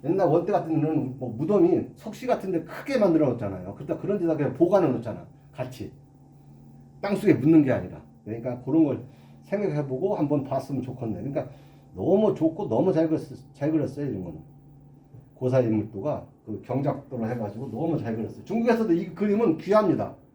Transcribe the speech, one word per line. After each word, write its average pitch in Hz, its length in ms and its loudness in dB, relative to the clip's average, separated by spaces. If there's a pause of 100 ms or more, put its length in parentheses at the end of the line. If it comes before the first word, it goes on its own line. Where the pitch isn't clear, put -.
옛날 180 240 2
원대 175 220 2
같은 160 300 0
데는 147 380 0
뭐 123 120 -6
무덤이 165 640 4
석실 - 300 -10
같은 208 240 0
데 160 120 -2
크게 - 360 -4
만들어 160 320 6
놓잖아요. 98 440 -6
그러니까 156 240 -6
그런 196 200 -2
데다 165 180 0
그냥 143 180 -2
보관해 185 340 4
놓잖아, 110 380 -4 (260)
같이. - 400 -10 (1080)
땅속에 202 320 4
묻는 151 280 6
게 127 100 2
아니라. 92 300 -4 (220)
그러니까 123 380 -6
그런 156 220 2
걸 135 200 -2 (380)
생각해보고 156 720 -4
한번 143 300 0
봤으면 135 380 -4
좋겠네. 123 320 -6
그러니까 120 360 -6 (440)
너무 180 400 4
좋고 160 340 -2
너무 131 260 2
잘 160 140 2
그렸-, - 440 -6
잘 147 180 -4
그렸어요, 143 360 -2
이런 98 180 -6
거는. 80 140 -12 (960)
고사 127 260 2
인물도가 107 640 -2 (200)
그 101 180 -10
경작도로 131 640 -4
해가지고 113 420 -6
너무 165 280 -2
잘 113 180 -4
그렸어요. - 280 -10
중국에서도 226 500 0
이 180 200 -2
그림은 208 440 2
귀합니다. 190 560 2 (200)